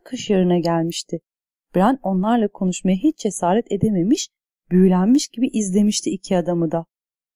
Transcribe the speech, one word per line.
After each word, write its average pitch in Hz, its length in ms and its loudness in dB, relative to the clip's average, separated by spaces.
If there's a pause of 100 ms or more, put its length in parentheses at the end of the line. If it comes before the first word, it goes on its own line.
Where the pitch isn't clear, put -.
kış - 260 -10
yarına 180 280 2
gelmişti. 165 600 -4 (540)
Bran 214 280 2
onlarla 202 460 0
konuşmaya 185 480 -2
hiç 269 220 -2
cesaret 196 540 -2
edememiş, 202 560 0 (420)
büyülenmiş 185 580 4
gibi 233 200 -4
izlemişti 208 640 -2
iki - 260 -4
adamı 170 340 0
da. 165 160 -4 (500)